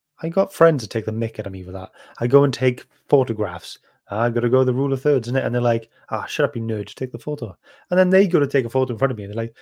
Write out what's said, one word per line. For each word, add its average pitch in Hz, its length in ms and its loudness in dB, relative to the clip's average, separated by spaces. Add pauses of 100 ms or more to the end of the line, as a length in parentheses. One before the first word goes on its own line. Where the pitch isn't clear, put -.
(220)
I 165 80 -6
got 190 240 -2
friends 160 300 6
that 104 60 -10
take 110 160 -4
the 110 80 -4
mick 113 260 -4
out 101 80 -6
of 95 60 -12
me 92 100 -12
for 90 80 -14
that. 92 200 -12 (280)
I 127 80 0
go 139 160 6
and 139 100 2
take 127 320 -2 (220)
photographs. 104 720 -2 (320)
I 113 200 -2
gotta 120 180 0
go 131 140 4
the 123 100 0
rule 135 180 -2
of 131 100 -4
thirds, 127 300 0
innit? 127 140 -2
And 120 80 -4
they're 120 80 0
like, 117 260 0 (220)
"Ah, 107 160 -6
shut - 180 -4
up, - 120 -2
you 117 80 -6
nerd, 107 240 -6
just - 100 -20
take 127 140 -8
the - 80 -10
photo." 127 360 -10 (360)
And 180 80 4
then 185 100 4
they 190 180 6
go 165 120 2
to 143 80 2
take 135 180 0
a 117 40 -8
photo 131 240 0
in 110 40 -8
front 131 140 0
of 113 60 -8
me, 104 60 -10
and 101 80 -10
they're 110 120 -4
like, 113 180 -8